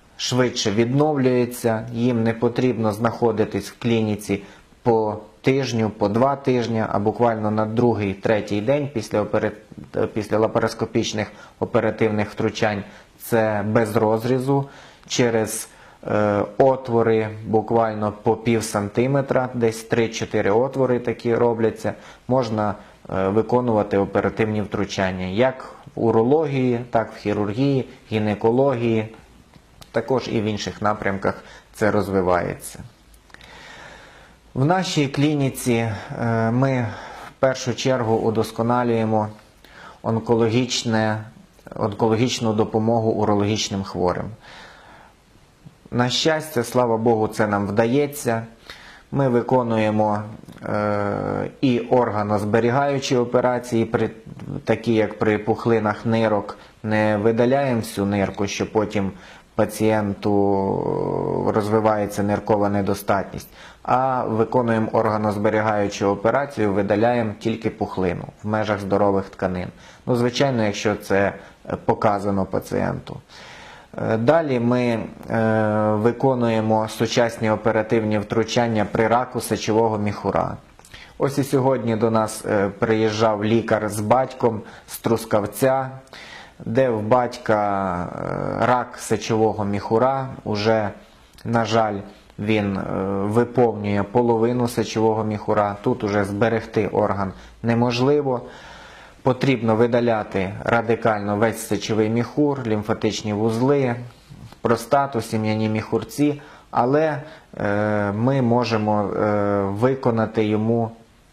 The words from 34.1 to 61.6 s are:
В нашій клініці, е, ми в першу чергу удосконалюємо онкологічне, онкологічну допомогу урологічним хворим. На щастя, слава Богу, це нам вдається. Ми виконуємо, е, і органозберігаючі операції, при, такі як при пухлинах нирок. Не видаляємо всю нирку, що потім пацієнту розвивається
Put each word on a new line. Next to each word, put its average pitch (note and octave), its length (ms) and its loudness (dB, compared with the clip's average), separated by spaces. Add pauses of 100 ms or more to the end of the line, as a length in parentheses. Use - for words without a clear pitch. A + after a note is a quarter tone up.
В B2+ 120 0
нашій F3 420 2
клініці, C#3 640 0
е, A2+ 800 -2
ми B2+ 360 0 (400)
в - 120 -20
першу C3 360 0
чергу B2 400 0
удосконалюємо A2+ 1120 0 (760)
онкологічне, A2+ 1200 0 (520)
онкологічну A2 800 0
допомогу A2 580 2
урологічним G2+ 720 0
хворим. F2+ 420 -2 (1700)
На B2 180 0
щастя, D3+ 540 0
слава A#2+ 340 2
Богу, A2 300 2
це G#2+ 200 0
нам G2+ 200 0
вдається. A#2 760 0 (680)
Ми C3+ 160 2
виконуємо, A2 880 2 (460)
е, G2+ 840 -2 (120)
і B2 180 4
органозберігаючі A#2 1400 2
операції, A#2+ 680 2
при, A2 240 0 (540)
такі A2+ 300 0
як G#2+ 260 0
при G#2+ 180 2
пухлинах G#2+ 680 0
нирок. A2 520 0 (260)
Не G#2+ 340 2
видаляємо A#2+ 600 2
всю G2+ 280 -2
нирку, G2 400 0
що - 240 -4
потім G#2 400 0 (440)
пацієнту G#2+ 760 0 (1200)
розвивається G#2+ 680 0